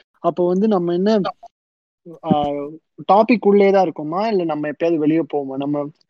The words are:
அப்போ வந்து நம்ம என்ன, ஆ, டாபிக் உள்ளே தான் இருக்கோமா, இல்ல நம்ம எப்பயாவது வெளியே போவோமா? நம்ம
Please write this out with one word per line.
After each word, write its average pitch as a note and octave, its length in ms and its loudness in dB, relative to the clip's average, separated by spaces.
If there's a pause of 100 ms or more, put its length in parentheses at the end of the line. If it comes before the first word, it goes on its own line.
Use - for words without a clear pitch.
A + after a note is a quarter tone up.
(180)
அப்போ F3 280 -2
வந்து F#3+ 220 0
நம்ம F3 240 0
என்ன, G3 280 0 (1040)
ஆ, D3+ 220 0 (680)
டாபிக் A3 340 4
உள்ளே G3+ 240 6
தான் F#3+ 180 4
இருக்கோமா, E3 380 -6
இல்ல G3 180 0
நம்ம D3+ 240 -4
எப்பயாவது E3+ 280 -2
வெளியே D#3 260 2 (120)
போவோமா? C3+ 220 -6
நம்ம C#3+ 340 -4 (200)